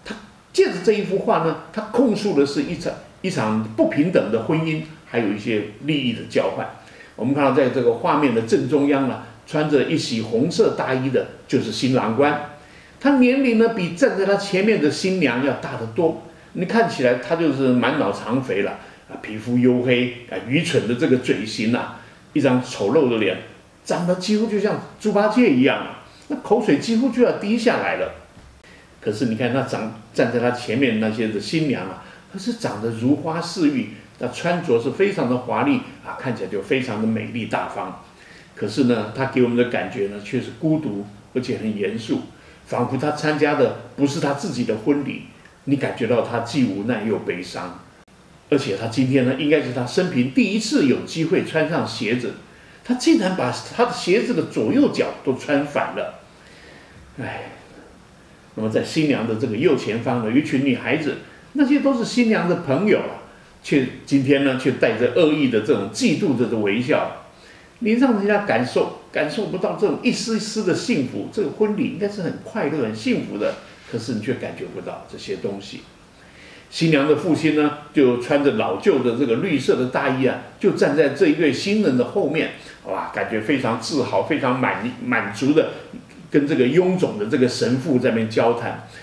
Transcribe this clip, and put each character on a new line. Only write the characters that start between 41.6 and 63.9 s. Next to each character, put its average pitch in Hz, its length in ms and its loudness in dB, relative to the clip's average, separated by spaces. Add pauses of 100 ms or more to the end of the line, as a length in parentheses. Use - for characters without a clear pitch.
严 101 220 -4
肃， 135 220 -4 (460)
仿 113 220 -2
佛 135 60 -2
她 143 160 -2
参 151 260 -2
加 147 180 2
的 120 260 2 (160)
不 139 100 2
是 135 140 -4
她 143 120 0
自 180 180 -6
己 123 120 -2
的 110 140 -2
婚 143 260 0
礼。 - 200 -8 (420)
你 139 120 2
感 123 200 -4
觉 117 100 -2
到 117 140 2
她 113 180 -4
既 135 260 0
无 98 180 -2
奈 110 200 -2
又 101 160 0
悲 90 220 -6
伤， 90 380 -12 (680)
而 - 80 4
且 98 180 -2
她 113 120 -4
今 127 200 0
天 131 180 4
呢， 131 140 2
应 147 100 0
该 151 120 4
是 127 120 -6
她 123 120 -4
生 180 240 0
平 123 220 0
第 202 220 2
一 214 60 0
次 220 280 2
有 110 140 2
机 160 240 -4
会 165 200 0
穿 156 240 -2
上 139 180 -2
鞋 110 300 -2
子， 110 160 -6 (500)
她 247 120 -2
竟 302 220 4
然 185 200 0
把 123 160 0 (220)
她 240 100 2
的 233 60 0
鞋 202 320 2
子 240 100 -2
的 160 100 0
左 120 300 0
右 262 160 6
脚 - 180 0 (160)
都 131 120 0
穿 143 300 -2
反 - 300 -4
了。 - 240 -8 (1000)
唉， - 340 -10 (1040)
那 110 80 -4
么 110 60 -2
在 110 140 0
新 151 240 0
娘 113 180 0
的 113 100 -2
这 117 120 -2
个 107 80 -4
右 139 220 4
前 113 260 -4
方 123 160 -2
呢， 110 100 -4
有 117 60 0
一 151 80 4
群 139 220 0
女 127 100 2
孩 120 220 -2
子， 156 180 -4 (380)
那 285 120 4
些 277 140 4
都 277 180 2
是 233 60 -2
新 226 240 2
娘 175 220 2
的 175 80 2
朋 180 280 0
友 190 120 4
啊， - 260 -8 (400)
却 135 240 2 (180)